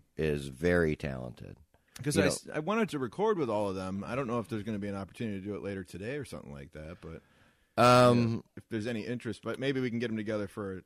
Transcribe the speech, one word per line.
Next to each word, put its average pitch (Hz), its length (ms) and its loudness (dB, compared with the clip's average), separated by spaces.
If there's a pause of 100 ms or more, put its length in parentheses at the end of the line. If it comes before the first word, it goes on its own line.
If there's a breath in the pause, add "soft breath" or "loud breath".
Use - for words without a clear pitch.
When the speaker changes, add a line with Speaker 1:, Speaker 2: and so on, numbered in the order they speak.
(180)
Speaker 1:
is 73 300 0
very 80 480 4
talented. 62 640 -10 (460)
Speaker 2:
'Cause 143 120 -2
Speaker 1:
You - 60 6
Speaker 2:
I 147 40 4
Speaker 1:
know 143 60 4
Speaker 2:
s-, - 220 -8
I - 60 -2
wanted 202 300 0
to 147 100 -4
record 180 400 0
with 131 100 0
all 104 200 0
of 95 60 -4
them. 95 300 -4
I 87 100 -6
don't 135 120 -2
know 120 100 -2
if 110 100 -4
there's 110 140 -6
gonna 107 160 -6
be 101 100 -4
an 101 80 -4
opportunity 98 440 -6
to 92 60 -10
do 101 100 -4
it - 80 -8
later 95 200 -6
today 104 340 -10
or 139 80 -8
something - 280 -14
like 71 200 -14
that, 78 280 -12
but 82 220 -14 (600 soft breath)
Speaker 1:
Um, 123 520 8
Speaker 2:
yeah, - 40 -6 (160)
if - 140 -14
there's 107 160 -4
any 117 160 -4
interest, 117 420 -6
but 113 160 -6
maybe 135 220 -2
we 127 80 0
can 113 80 -2
get 117 140 -2
'em 113 60 -2
together 104 300 -4
for 95 380 -8